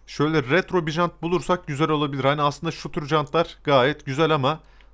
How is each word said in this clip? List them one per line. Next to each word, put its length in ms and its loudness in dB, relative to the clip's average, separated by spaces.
Şöyle 420 -2
retro 380 0
bir 40 -4
jant 300 -2
bulursak 460 -2
güzel 220 0
olabilir. 340 -2
Hani 180 2
aslında 300 -2
şu 200 -10
tür 160 -6
jantlar 560 0
gayet 420 2
güzel 260 0
ama 280 0